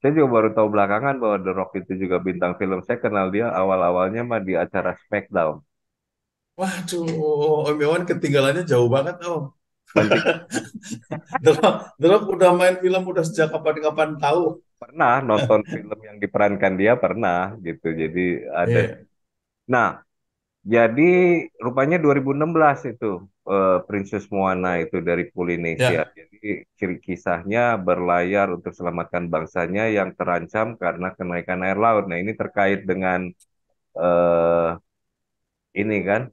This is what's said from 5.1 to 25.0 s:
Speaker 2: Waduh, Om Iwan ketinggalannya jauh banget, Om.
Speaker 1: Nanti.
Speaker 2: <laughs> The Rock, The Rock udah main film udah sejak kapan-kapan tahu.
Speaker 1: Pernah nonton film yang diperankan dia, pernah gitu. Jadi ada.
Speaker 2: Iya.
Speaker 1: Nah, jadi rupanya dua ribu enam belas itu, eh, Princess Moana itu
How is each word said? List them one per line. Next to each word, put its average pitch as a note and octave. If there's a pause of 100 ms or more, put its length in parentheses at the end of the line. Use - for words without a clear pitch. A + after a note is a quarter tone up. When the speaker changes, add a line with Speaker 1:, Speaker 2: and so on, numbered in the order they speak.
Speaker 2:
Waduh, D#3+
Om D3+
Iwan D#3
ketinggalannya C#3+
jauh B2
banget, C#3
Om. D#3 (420)
Speaker 1:
Nanti. - (600)
Speaker 2:
<laughs> -
The D#3
Rock, F#3+ (260)
The D3+
Rock G#3+ (120)
udah F3+
main F#3
film F#3
udah F3
sejak D#3+
kapan-kapan D3+
tahu. D3+ (200)
Speaker 1:
Pernah C3+
nonton G#2+
film G#2+
yang G#2+
diperankan G2+
dia, A2
pernah F#2
gitu. E2
Jadi D#2+ (240)
ada. F#2
Speaker 2:
Iya. - (760)
Speaker 1:
Nah, A#2+ (760)
jadi D#3 (160)
rupanya C3
dua D3
ribu C#3
enam D#3
belas D3+
itu, A2 (240)
eh, F#2+ (100)
Princess G2+
Moana F#2
itu F2+